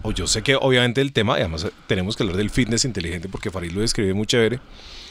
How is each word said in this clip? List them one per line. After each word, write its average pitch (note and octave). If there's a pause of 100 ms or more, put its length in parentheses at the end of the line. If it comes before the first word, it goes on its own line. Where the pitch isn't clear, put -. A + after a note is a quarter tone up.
O A2
yo F2
sé -
que C3+
obviamente B2+
el C#3
tema, A#2
y C#3
además, E2
eh, G#2 (160)
tenemos F#2+
que -
hablar F#2
del G#2
fitness A2+
inteligente F2+
porque G2
Farid F2
lo G2
describe G2
muy G#2
chévere. A#2 (520)